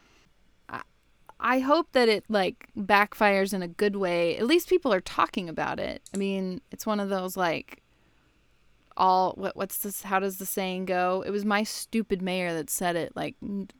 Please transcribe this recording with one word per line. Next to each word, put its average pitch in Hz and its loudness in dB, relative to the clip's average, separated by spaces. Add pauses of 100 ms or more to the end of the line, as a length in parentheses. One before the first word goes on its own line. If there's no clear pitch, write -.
(680)
I, - -12 (560)
I 247 2
hope 285 2
that 247 6
it, 214 2
like, 202 0
backfires 202 4
in 196 -2
a 175 -4
good 202 0
way. 175 2
At 220 0
least 339 4
people 339 2
are 220 2
talking - -2
about 151 -4
it. - -6 (140)
I - -6
mean, 196 -2 (100)
it's - -12
one 208 0
of 196 -4
those, 185 -4
like, 170 -4 (1160)
all, 185 4
what, 190 -6
what's - -6
this, - -8
how 196 0
does 190 -4
the 190 -10
saying 185 -4
go? 180 0
It - -4
was 202 -2
my 208 0
stupid 208 -4
mayor 180 -2
that 156 -6
said 175 -2
it, - -4
like, 151 -6
"N-, 196 -8 (120)